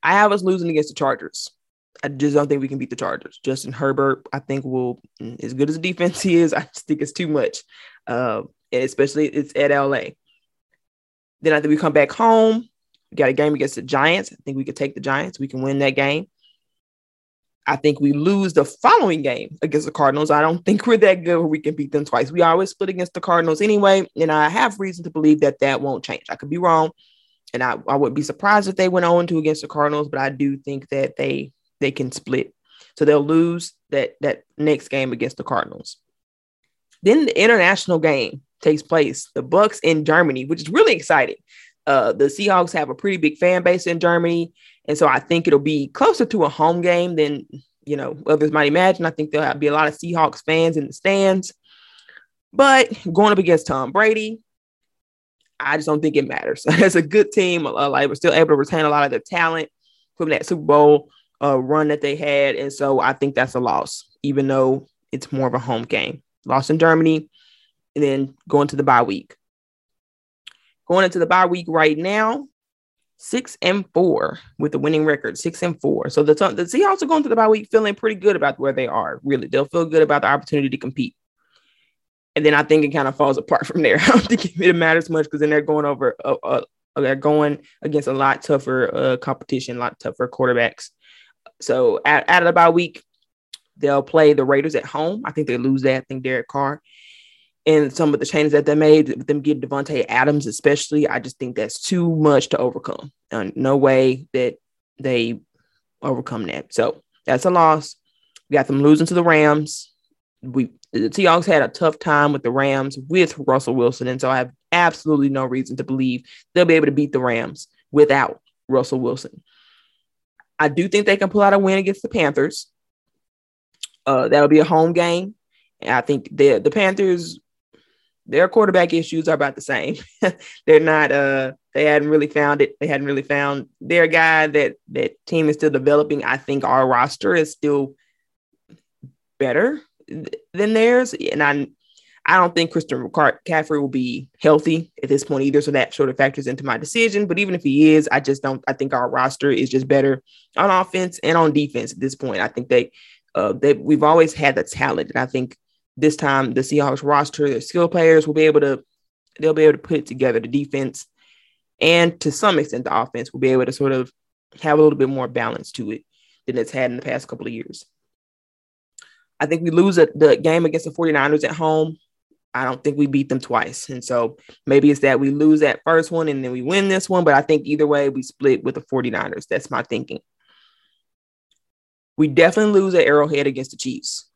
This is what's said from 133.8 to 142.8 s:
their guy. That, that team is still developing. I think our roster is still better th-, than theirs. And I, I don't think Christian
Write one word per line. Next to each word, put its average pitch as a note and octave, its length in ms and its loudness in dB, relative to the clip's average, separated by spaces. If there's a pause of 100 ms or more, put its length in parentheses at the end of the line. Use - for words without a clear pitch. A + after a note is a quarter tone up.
their E3+ 260 2
guy. D#3+ 400 2
That, D3 300 0 (140)
that - 240 -4 (120)
team D#3+ 220 0
is D3+ 80 0
still D#3 140 0
developing. D3 540 0
I C3 120 -2
think C#3 280 -6
our C3 220 2
roster C3 480 0
is D#3 180 0
still C#3+ 420 -4 (1400)
better E3 420 -2 (260)
th-, - 280 -14 (180)
than G#3 220 -2
theirs. A#3+ 400 2
And - 280 -4
I, C#3+ 260 0 (560)
I - 120 4
don't F3 180 2
think E3+ 160 0
Christian D#3 320 -4